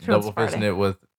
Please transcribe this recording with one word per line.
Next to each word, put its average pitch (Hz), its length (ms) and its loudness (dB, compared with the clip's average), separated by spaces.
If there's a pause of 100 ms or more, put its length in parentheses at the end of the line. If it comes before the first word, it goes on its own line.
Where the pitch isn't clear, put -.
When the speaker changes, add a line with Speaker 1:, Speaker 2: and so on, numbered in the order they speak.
Speaker 1:
She 92 100 -4
wants 104 160 2
Speaker 2:
double - 40 -4
Speaker 1:
to - 20 -8
party. 110 240 -2
Speaker 2:
fisting 107 60 -2
it 104 100 0
with 95 240 0 (220)